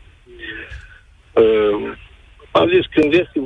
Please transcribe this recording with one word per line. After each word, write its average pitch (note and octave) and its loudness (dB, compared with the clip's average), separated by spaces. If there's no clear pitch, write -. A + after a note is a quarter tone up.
Uh, G#2+ 2
am F3 2
zis, F#3 2
când D3+ 4
este - -8